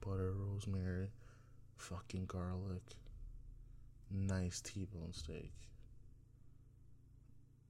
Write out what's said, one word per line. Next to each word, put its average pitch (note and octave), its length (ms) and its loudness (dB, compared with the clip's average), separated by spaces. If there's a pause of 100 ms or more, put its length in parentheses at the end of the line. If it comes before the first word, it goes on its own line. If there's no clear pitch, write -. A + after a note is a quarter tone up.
butter, F#2+ 320 4
rosemary, G2 760 4 (680)
fucking F#2 500 0
garlic. F2+ 560 2 (1300)
Nice F#2+ 500 6
T-bone F2+ 520 -2
steak. D#2 400 -2 (2250)